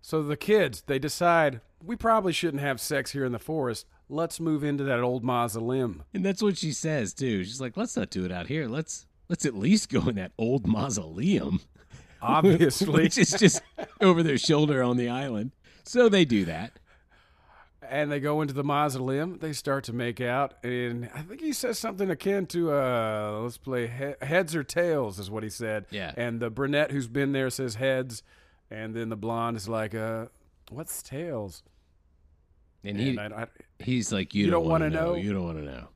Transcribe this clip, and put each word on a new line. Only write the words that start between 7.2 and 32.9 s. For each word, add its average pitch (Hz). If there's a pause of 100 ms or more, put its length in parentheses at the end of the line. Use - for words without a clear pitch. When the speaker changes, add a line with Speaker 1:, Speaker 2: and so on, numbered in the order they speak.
Speaker 2:
She's 117
like, 123
"Let's 226
not -
do 92
it 87
out 87
here. 147
Let's, 143 (200)
let's -
at 131
least 147
go 127
in 117
that 92
old 117
mausoleum." 101 (300)
<laughs> -
Speaker 1:
Obviously. 160
Speaker 2:
Which -
is 196
just - (400)
over 175
their 147
shoulder 147
on 123
the 120
island. 123 (320)
So 240
they 190
do 113
that. 82 (1080)
Speaker 1:
And 143
they 143
go 147
into 143
the 139
mausoleum. 143
They 156
start 139
to 113
make 120
out. 131 (100)
And 120
I 143
think 214
he 311
says 240
something 202
akin 196
to, 170
uh, 110
"Let's 120
play 123
he-, 131
heads 165
or 151
tails," 143
is 98
what 110
he 107
said. 107
Speaker 2:
Yeah. 95
Speaker 1:
And 117
the 120
brunette 139
who's 135
been 139
there 135
says, 120
"Heads." 127 (480)
And 110
then 113
the 113
blonde 117
is 98
like, 110
uh, 113 (420)
"What's 151
tails?" 135 (1200)
Speaker 2:
And 101